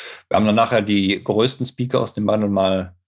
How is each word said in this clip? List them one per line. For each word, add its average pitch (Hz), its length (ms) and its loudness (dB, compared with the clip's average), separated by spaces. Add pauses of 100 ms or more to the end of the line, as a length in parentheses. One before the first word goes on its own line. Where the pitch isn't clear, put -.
(300)
wir - 80 0
haben 107 80 2
dann 107 100 4
nachher 113 260 2
die 101 420 0
größten 117 420 0
Speaker 123 340 -2
aus 117 160 -4
dem 107 100 -4
Bundle 104 240 0
mal 95 460 0 (120)